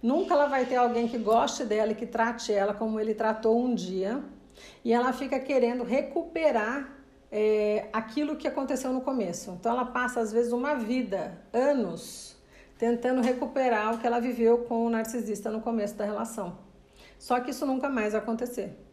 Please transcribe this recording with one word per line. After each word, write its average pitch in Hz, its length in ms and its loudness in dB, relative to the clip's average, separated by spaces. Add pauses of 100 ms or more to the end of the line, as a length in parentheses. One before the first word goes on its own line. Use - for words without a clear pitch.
Nunca 320 340 2
ela 285 120 6
vai 262 200 2
ter 254 100 0
alguém 233 320 2
que 233 100 -4
goste 226 460 2
dela 214 260 2
e 214 60 -2
que 233 100 -6
trate 233 460 -2
ela 202 200 2
como 220 280 -2
ele 220 120 0
tratou 220 480 2
um 247 140 0
dia. 190 480 -2 (640)
E 226 80 2
ela 247 200 4
fica 269 280 -4
querendo 247 420 2
recuperar, 269 1080 0 (360)
é, 214 640 2
aquilo 294 440 -2
que - 100 -6
aconteceu 269 460 -2
no 262 80 0
começo. 233 500 -4
Então, 185 220 -2
ela 254 120 0
passa, 247 360 -2
às 214 120 -2
vezes, 233 200 2
uma 262 220 0
vida, 214 680 -4 (100)
anos, 240 840 -2 (420)
tentando 240 420 2
recuperar 233 720 2
o 233 40 -6
que 233 80 -2
ela 240 140 2
viveu 233 380 4
com 233 280 0
o - 20 0
narcisista 220 600 -2
no 220 100 -4
começo 220 360 -2
da 214 80 -4
relação. 208 520 -6 (640)
Só 247 220 0
que 254 100 -6
isso 277 160 -4
nunca 262 220 0
mais 214 240 0
vai 214 100 0
acontecer. 226 560 -6 (140)